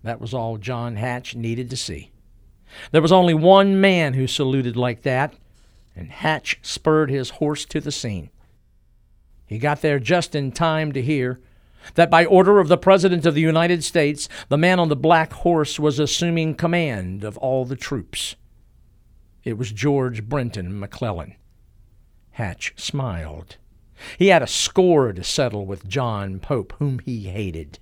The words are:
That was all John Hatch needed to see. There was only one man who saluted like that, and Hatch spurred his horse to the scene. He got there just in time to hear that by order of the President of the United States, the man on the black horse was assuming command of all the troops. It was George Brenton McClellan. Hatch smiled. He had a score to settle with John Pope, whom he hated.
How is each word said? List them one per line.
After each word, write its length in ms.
That 180
was 140
all 240
John 380
Hatch 380
needed 360
to 60
see. 340
There 80
was 120
only 200
one 480
man 320
who 140
saluted 500
like 280
that, 320
and 140
Hatch 500
spurred 500
his 200
horse 340
to 160
the 100
scene. 380
He 100
got 240
there 180
just 360
in 180
time 400
to 80
hear 400
that 160
by 160
order 340
of 80
the 80
President 480
of 100
the 60
United 420
States, 460
the 80
man 200
on 120
the 60
black 360
horse 480
was 180
assuming 560
command 680
of 140
all 260
the 100
troops. 640
It 120
was 160
George 560
Brenton 500
McClellan. 580
Hatch 440
smiled. 800
He 100
had 140
a 40
score 680
to 120
settle 420
with 220
John 500
Pope, 400
whom 220
he 240
hated. 580